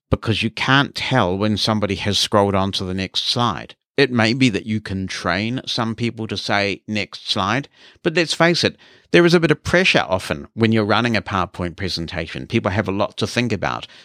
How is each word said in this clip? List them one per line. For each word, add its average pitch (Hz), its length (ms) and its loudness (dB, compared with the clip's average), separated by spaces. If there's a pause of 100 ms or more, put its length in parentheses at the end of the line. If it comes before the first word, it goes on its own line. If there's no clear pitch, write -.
(100)
because - 320 0
you 113 80 -2
can't - 440 0
tell 101 440 0
when 107 180 0
somebody 101 380 0
has 92 240 -2
scrolled 101 360 2
on 95 180 0
to 98 120 -6
the 92 80 -6
next 95 300 -4
slide. 117 520 -2 (220)
It 139 140 4
may 113 240 4
be 131 140 4
that 95 180 -2
you 107 140 -2
can 95 260 -6
train 104 600 -2
some 113 280 -4
people 113 320 -6
to 107 100 -6
say, 101 520 -2
"Next 104 420 -6
slide," 110 380 -2 (340)
but 170 120 0
let's 165 200 0
face 170 300 2
it, 98 120 0 (360)
there 175 120 6
is 170 100 6
a 175 60 8
bit 160 120 4
of - 100 -2
pressure 175 460 2
often 76 460 -4
when 113 180 4
you're 110 120 4
running 107 320 2
a 95 60 0
PowerPoint 87 540 -4
presentation. 82 720 -6
People 107 240 0
have 98 160 0
a 95 40 -2
lot 101 260 -2
to 110 100 -2
think 120 240 -2
about. 67 340 -4 (180)